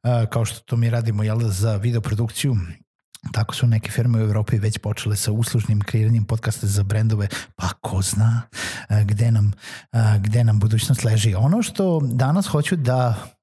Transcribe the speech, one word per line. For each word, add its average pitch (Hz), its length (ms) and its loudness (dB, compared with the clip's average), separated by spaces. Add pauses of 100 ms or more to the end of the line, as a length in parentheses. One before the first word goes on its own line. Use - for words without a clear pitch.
e, 120 260 2
kao 117 160 0
što - 140 -8
to - 160 -6
mi 117 140 2
radimo, 113 340 -2
jel 107 160 0
da, 113 100 0
za 104 260 0
videoprodukciju. 117 800 -2 (760)
Tako - 240 -2
su 123 120 0
neke 113 240 0
firme 117 280 0
u - 20 2
Evropi 107 360 0
već 107 200 0
počele 104 380 -4
sa - 160 -2
uslužnim 110 500 0
kreiranjem 110 440 2
podcasta 110 420 -2
za 101 160 2
brendove, 104 440 0 (280)
pa 90 140 -4 (120)
ko 95 200 -2
zna, 113 400 2 (480)
e, 104 140 2
gde 107 280 2
nam, 104 200 4 (400)
e, 107 280 2
gde 110 240 2
nam 107 160 4
budućnost 110 440 0
leži. 110 320 2
Ono 151 260 2
što 180 420 0
danas 131 420 0
hoću 151 300 0
da 127 400 0 (280)